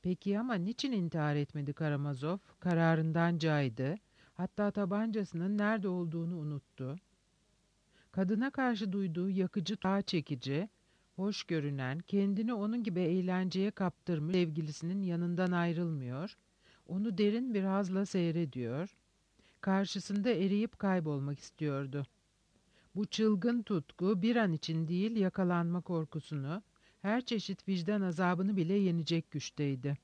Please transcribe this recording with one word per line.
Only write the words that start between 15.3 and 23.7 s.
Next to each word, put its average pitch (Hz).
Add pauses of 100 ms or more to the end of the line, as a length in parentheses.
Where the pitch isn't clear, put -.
ayrılmıyor, 165 (500)
onu 196
derin 226
bir 196
hazla 190
seyrediyor, 165 (680)
karşısında 196
eriyip 202
kaybolmak 147
istiyordu. 139 (880)
Bu 208
çılgın 220
tutku 185